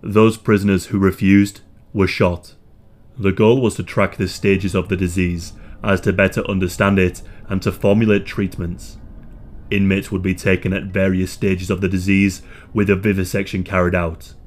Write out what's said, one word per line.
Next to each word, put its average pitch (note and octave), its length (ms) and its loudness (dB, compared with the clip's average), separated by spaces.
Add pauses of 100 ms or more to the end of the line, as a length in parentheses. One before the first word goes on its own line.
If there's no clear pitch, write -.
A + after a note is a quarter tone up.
Those A2 360 4
prisoners G2 500 2
who G2+ 120 -2
refused G2 600 4 (320)
were F#2+ 140 2
shot. F2 460 -2 (640)
The G2 140 0
goal A2 280 4
was A2 160 0
to - 80 -8
track - 340 -2
the F#2 100 -2
stages F#2+ 480 0
of F#2 140 -2
the F#2 80 0
disease F2 560 -2 (300)
as G2 180 2
to G2 120 0
better F#2+ 340 0
understand G2 520 0
it F2+ 220 0 (280)
and G2 140 -4
to G2+ 80 0
formulate G#2 540 2
treatments. - 720 -8 (760)
Inmates G2 400 0
would F#2 100 -4
be F#2 140 0
taken F#2+ 360 0
at F#2+ 140 -4
various F#2+ 460 0
stages F#2 380 -2
of F#2 120 0
the F#2+ 80 0
disease G2 540 2 (300)
with G2+ 160 2
a G2 60 6
vivisection F#2+ 680 -2
carried F2+ 320 0
out. E2+ 380 -4 (140)